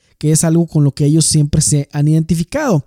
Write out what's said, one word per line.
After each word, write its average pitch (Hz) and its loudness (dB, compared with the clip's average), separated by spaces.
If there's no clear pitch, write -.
que 151 0
es 156 0
algo 170 0
con 151 0
lo 143 0
que 147 -2
ellos 156 2
siempre 151 0
se 143 -2
han 147 -2
identificado. 165 -2